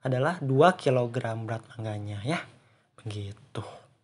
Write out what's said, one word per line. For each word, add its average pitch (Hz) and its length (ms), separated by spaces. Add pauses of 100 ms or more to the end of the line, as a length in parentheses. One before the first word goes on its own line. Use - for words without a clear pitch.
adalah 139 320
dua 143 400
kilogram 120 720
berat 113 240
mangganya, 104 480
ya. - 160 (560)
Begitu. 101 720 (380)